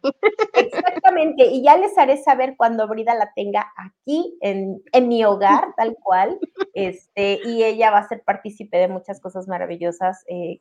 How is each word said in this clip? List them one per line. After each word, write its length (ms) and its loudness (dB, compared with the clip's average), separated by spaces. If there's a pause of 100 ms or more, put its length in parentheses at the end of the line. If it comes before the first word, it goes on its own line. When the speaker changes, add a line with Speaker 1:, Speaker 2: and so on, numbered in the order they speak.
Speaker 1:
<laughs> 500 0
Speaker 2:
Exactamente, 920 2
y 180 -2
ya 140 8
les 200 0
haré 200 4
saber 400 0
cuando 320 0
Brida 260 -2
la 180 -2
tenga 440 -4
aquí 640 -6
en, 500 -6
en 160 4
mi 160 2
hogar, 540 4
tal 260 -2
cual, 340 2 (360)
este, 720 -4
y 180 -2
ella 260 2
va 100 4
a 100 -4
ser 140 -10
partícipe 540 -8
de 120 2
muchas 320 -10
cosas 260 -12
maravillosas, 800 -6
eh, 340 -10